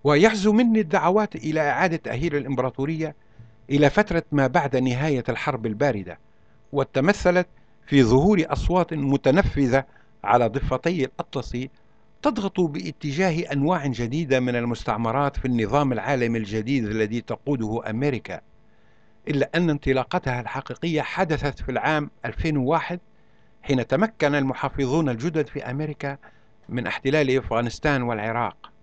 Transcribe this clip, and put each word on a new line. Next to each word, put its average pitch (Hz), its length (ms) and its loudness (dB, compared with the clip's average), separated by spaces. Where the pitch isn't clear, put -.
ويحزو 202 500 4
مني 226 260 4
الدعوات 190 560 0
إلى 156 340 -2
إعادة 165 280 0
تأهيل 143 380 -4
الإمبراطورية 139 800 -4
إلى 143 200 6
فترة 170 420 2
ما 139 160 2
بعد 139 280 0
نهاية 127 540 0
الحرب 117 360 -4
الباردة، 104 540 -2
وتمثلت 175 760 2
في 139 180 6
ظهور 156 420 6
أصوات 170 480 0
متنفذة 139 920 2
على 117 240 4
ضفتي 135 580 -2
الأطلس - 520 -8
تضغط 214 380 -2
باتجاه 156 960 -2
أنواع 143 340 0
جديدة 127 520 0
من 123 160 0
المستعمرات 120 840 -2
في - 80 -6
النظام 123 480 2
العالمي 117 440 -2
الجديد 110 480 -2
الذي 110 360 -2
تقوده 110 680 -4
أمريكا، 113 520 -4
إلا 139 280 0
أن 170 140 2
انطلاقتها 131 720 -2
الحقيقية 151 600 -4
حدثت 147 600 -2
في - 80 -6
العام 143 400 0
ألفين 151 320 -2
وواحد، 156 420 0
حين - 260 0
تمكن 151 480 0
المحافظون 139 760 -2
الجدد 151 380 -2
في - 240 -10
أمريكا 143 460 -6
من 120 180 -4
احتلال 135 500 2
أفغانستان 120 640 -2
والعراق. 113 680 -4